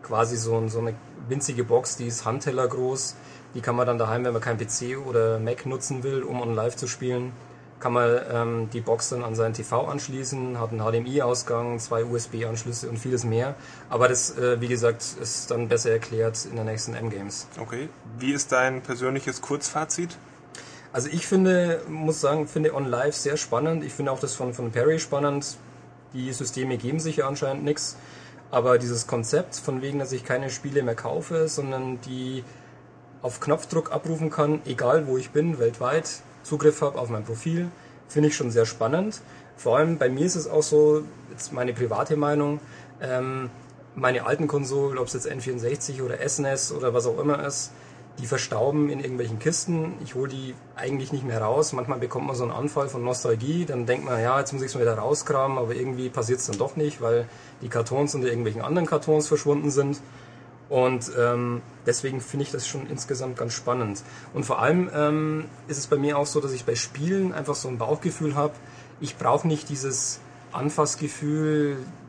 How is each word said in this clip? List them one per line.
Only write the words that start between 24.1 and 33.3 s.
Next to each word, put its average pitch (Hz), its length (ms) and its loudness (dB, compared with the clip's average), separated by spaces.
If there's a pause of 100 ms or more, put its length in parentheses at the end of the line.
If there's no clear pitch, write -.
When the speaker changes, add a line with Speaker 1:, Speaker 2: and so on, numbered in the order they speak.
Speaker 1:
auch 131 80 -2
das - 160 -4
von, 127 180 -4
von 120 180 -4
Perry 135 280 4
spannend. 143 580 0 (560)
Die 127 200 -4
Systeme 131 440 -2
geben 123 220 -2
sich 160 180 -2
ja 139 100 2
anscheinend 143 360 -2
nix. 147 320 0 (560)
Aber 123 280 6
dieses 120 260 -2
Konzept 135 500 0
von 131 280 -4
wegen, 139 160 -2
dass 131 120 -4
ich 123 140 -4
keine 135 240 0
Spiele 139 320 -2
mehr 117 140 0
kaufe, 160 520 0
sondern 131 540 -4
die 127 420 -6 (800)
auf 120 180 -6